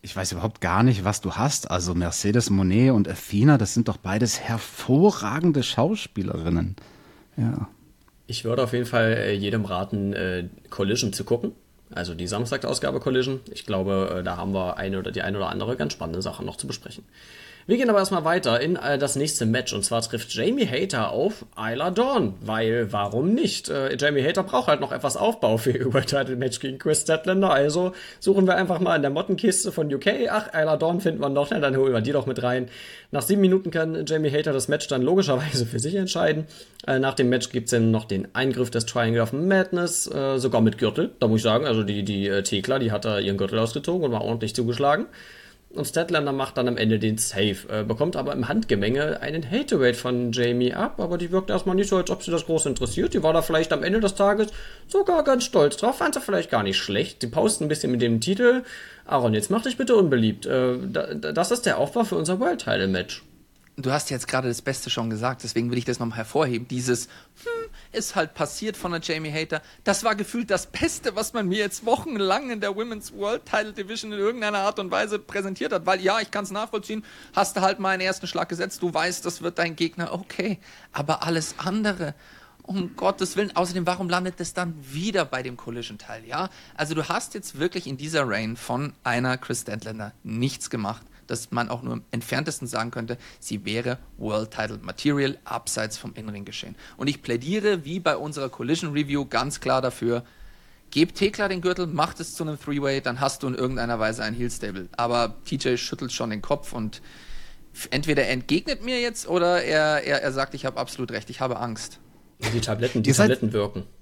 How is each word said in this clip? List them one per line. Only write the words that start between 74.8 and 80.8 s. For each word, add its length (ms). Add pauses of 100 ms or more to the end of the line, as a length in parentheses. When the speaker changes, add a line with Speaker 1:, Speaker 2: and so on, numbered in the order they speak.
Speaker 3:
Weise 280
präsentiert 540
hat. 140
Weil 160
ja, 180
ich 100
kann's 200
nachvollziehen, 520 (320)
hast 220
du 60
halt 180
mal 100
einen 120
ersten 240
Schlag 240
gesetzt, 320
du 100
weißt, 320
das 160
wird 180
dein 160
Gegner, 380
okay. 460 (340)